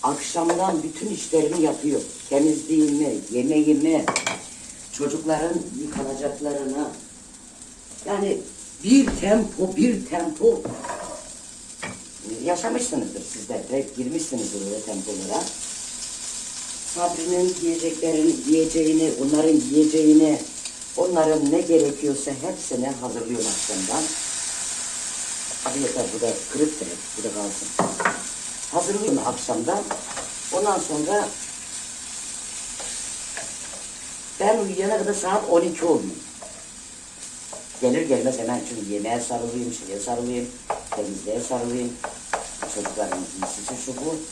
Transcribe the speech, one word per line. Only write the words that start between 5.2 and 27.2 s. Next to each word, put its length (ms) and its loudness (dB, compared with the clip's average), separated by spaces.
yıkanacaklarını. 1080 -4
Yani 320 0
bir 220 8
tempo, 540 2
bir 300 4
tempo. 560 2
Yaşamışsınızdır 800 0
sizler 360 -6
de, 180 0
girmişsinizdir 680 -4
öyle 160 -4
tempolara. 600 -4
Sabri'nin 680 2
giyeceklerini, 840 2
giyeceğini, 680 6
onların 380 6
yiyeceğini, 720 8
onların 540 4
ne 100 6
gerekiyorsa 680 4
hepsini 460 -2
hazırlıyorum 600 -2
akşamdan. 560 -2
Abi 140 -2
yeter, 260 0
bu 60 -2
da 120 2
kırık 280 2
da, 40 -4
bu 60 -8